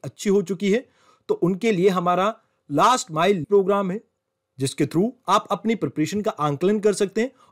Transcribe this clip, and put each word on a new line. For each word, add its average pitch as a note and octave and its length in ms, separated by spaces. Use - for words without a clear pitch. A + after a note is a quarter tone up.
अच्छी - 260
हो G3 120
चुकी F#3+ 300
है, B3+ 160
तो D3 60
उनके F#3+ 380
लिए F#3 160
हमारा F3+ 520
लास्ट G3 400
माइल E3 340
प्रोग्राम G3 460
है, G3+ 100
जिसके C3+ 280
through G3 240
आप G#3 220
अपनी A3 240
प्रिपरेशन D#3 460
का G#3 100
आंकलन D3+ 500
कर G#3 120
सकते G3+ 280
हैं B3+ 100